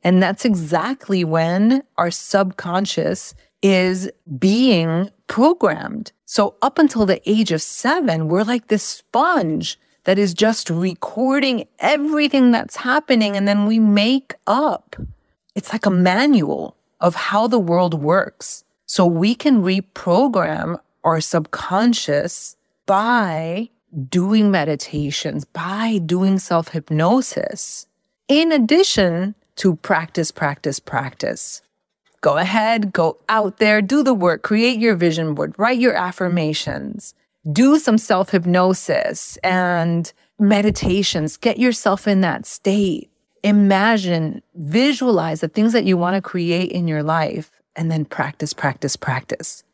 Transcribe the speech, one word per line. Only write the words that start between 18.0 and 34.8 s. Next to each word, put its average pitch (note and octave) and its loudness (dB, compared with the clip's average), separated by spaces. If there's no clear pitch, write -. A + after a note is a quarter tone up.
works. - -2
So - 2
we F3 2
can B3+ 2
reprogram F#3 0
our E3 2
subconscious F3 -2
by G3 0
doing G3+ 2
meditations, D3 -4
by G3+ -4
doing F#3 2
self-hypnosis. - -2
In D#4+ 2
addition G#3+ 2
to F3+ 2
practice, E3 -2
practice, D3 -4
practice. - -8
Go D3 2
ahead, G#3 0
go E3 0
out G#3+ 0
there, G#3+ 4
do B3+ 2
the B3+ 4
work, F3+ 0
create A3+ 2
your A3+ 2